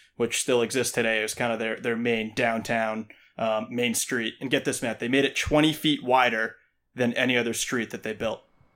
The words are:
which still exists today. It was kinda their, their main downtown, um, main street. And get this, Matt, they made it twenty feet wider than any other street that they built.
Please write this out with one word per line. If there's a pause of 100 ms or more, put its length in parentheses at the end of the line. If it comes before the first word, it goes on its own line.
(160)
which
still
exists
today.
It
was
kinda
their,
their
main
downtown, (300)
um,
main
street.
And
get
this,
Matt,
they
made
it
twenty
feet
wider (380)
than
any
other
street
that
they
built. (340)